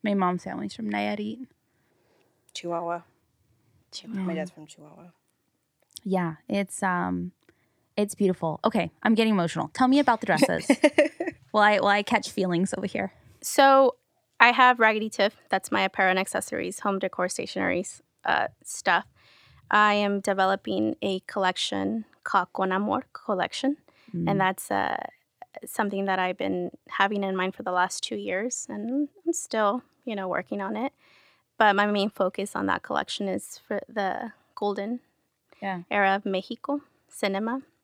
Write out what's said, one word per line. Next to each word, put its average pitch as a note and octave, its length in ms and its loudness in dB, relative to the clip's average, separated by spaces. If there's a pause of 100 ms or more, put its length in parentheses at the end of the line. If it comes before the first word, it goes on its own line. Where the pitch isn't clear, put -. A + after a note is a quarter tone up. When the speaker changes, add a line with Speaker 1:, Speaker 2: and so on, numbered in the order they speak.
Speaker 1:
My G3+ 120 0
mom's F3+ 280 0
family's F#3+ 320 -10
from G#3+ 160 -8
Nayarit. G#3 560 -4 (1080)
Speaker 2:
Chihuahua. E3+ 480 -6 (880)
Speaker 3:
Chihuahua. G3+ 320 -10
Speaker 2:
My F3+ 80 -4
Speaker 1:
Yeah. E3 80 -6
Speaker 2:
dad's F3+ 100 -8
from D#3 160 -20
Chihuahua. E3 440 -20 (960)
Speaker 1:
Yeah, F3+ 320 -2 (120)
it's, G3+ 340 -4
um, F3+ 500 -2 (640)
it's G#3 180 -2
beautiful. F#3 500 0
Okay, A3 260 0 (120)
I'm A3+ 120 4
getting A3 180 4
emotional. F3 420 0
Tell B3+ 140 2
me C#4 100 6
about B3 220 4
the A3+ 60 -6
dresses. F3 400 2
Speaker 2:
<laughs> - 840 2
Speaker 1:
Will G#3+ 100 4
I, G#3 180 6
will G3+ 80 2
I G3+ 160 2
catch - 260 -2
feelings F3+ 480 0
over G3 80 -6
here? G3 260 -6 (300)
Speaker 3:
So C4+ 540 6 (420)
I A#3+ 140 10
have B3 260 6
Raggedy A3 320 2
Tiff. G#3 260 0 (120)
That's - 240 -2
my G3+ 100 0
apparel F#3+ 280 2
and F#3 80 2
accessories, - 600 -6
home G3 220 -4
decor, F#3 280 -4
stationeries, F#3 720 -4 (220)
uh, - 220 0 (160)
stuff. - 420 0 (640)
I G#3 260 4
am G3+ 260 0
developing G3 840 0
a F#3+ 240 -2
collection G3 760 -2 (180)
called F#3 300 0
Con F#3+ 180 0
Amor G3+ 320 0 (100)
Collection. - 680 -2 (360)
Speaker 1:
Mm. E3+ 160 -2
Speaker 3:
And G3+ 100 2
that's, F#3+ 300 0
uh, - 260 -2 (680)
something G3 380 -2
that F#3 160 -2
I've F#3 180 -2
been F#3 320 -2 (180)
having G3+ 360 0
in F#3+ 100 -2
mind F#3 220 -2
for G#3+ 80 -14
the F3+ 80 -2
last F3+ 320 -2
two G#3+ 120 -8
years. G3+ 540 -6
And A#3+ 380 -4 (180)
I'm E4+ 60 -2
still, A3 500 -2 (220)
you A3+ 100 -8
know, F#3+ 140 -6
working G3 320 -4
on G3+ 160 -6
it. B3 160 -6 (680)
But G#3 160 6
my G#3 120 2
main G#3 240 0
focus G3 440 -4
on G3 120 -2
that F#3 180 0
collection - 440 -4
is - 380 -6
for G#3 220 -4
the G#3 420 -6 (240)
golden G#3 460 -4 (600)
Speaker 1:
Yeah. F#3 300 -6
Speaker 3:
era G3 240 4
of G3+ 100 -4
Mexico A3 580 -4 (260)
cinema. G#3+ 540 -4 (220)